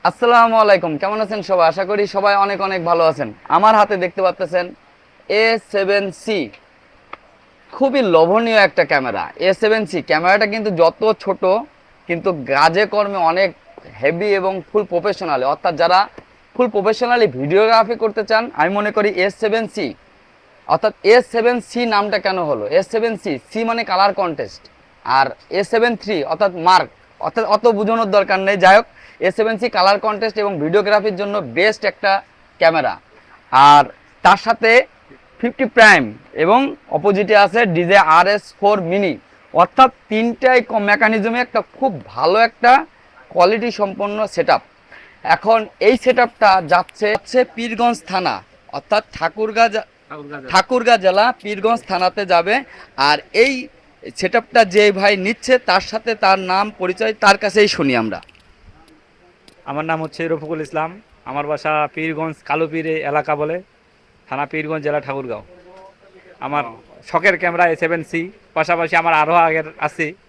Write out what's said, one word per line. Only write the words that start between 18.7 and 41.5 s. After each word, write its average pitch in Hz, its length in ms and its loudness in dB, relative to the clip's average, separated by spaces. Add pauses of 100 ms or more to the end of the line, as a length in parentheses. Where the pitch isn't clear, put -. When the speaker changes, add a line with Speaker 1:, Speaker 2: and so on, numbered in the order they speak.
Speaker 1:
মনে 208 180 -4
করি 208 180 0
এ 185 200 -2
সেভেন 214 380 -4
সি, 147 260 -8 (720)
অর্থাৎ 180 260 -2 (100)
এ 233 180 6
সেভেন 233 400 -2
সি 240 240 -6
নামটা 208 340 -2
কেন 190 240 -4
হলো? 117 240 -4
এ 180 160 0
সেভেন 226 340 -4
সি, 147 220 -8 (120)
সি 226 120 -6
মানে 233 200 -4
কালার 196 300 0
কন্টেস্ট, 156 560 -8 (340)
আর 135 220 0 (240)
এ 190 140 -2
সেভেন 233 320 0
থ্রি 185 280 -6
অর্থাৎ 180 320 -2
মার্ক, 170 340 2 (300)
অর্থাৎ 220 260 -4
অত 208 220 0
বোঝানোর 214 440 0
দরকার 190 280 2
নেই। 196 180 -2
যাই 190 180 8
হোক, 233 100 4 (340)
এ 180 120 0
সেভেন 220 260 -2
সি 233 120 -4
কালার 196 300 2
কন্টেস্ট 214 380 -4
এবং 202 220 -4
ভিডিওগ্রাফির 196 560 0
জন্য 202 220 -6
বেস্ট 180 480 -2
একটা 196 360 -2 (360)
ক্যামেরা। 151 420 0 (520)
আর 143 340 8 (360)
তার 190 160 4
সাথে 226 480 2 (560)
ফিফটি 247 240 -4
প্রাইম 190 480 4 (200)
এবং 220 420 0 (140)
অপোজিটে 196 460 0
আছে 208 300 4
ডিজে 175 320 2
আর 170 300 6
এস 202 320 -4
ফোর 202 220 2
মিনি, 180 360 -2 (360)
অর্থাৎ 214 380 4 (180)
তিনটাই 233 520 2
ক-, - 120 -10
মেকানিজমে 220 640 0
একটা 240 220 -2 (180)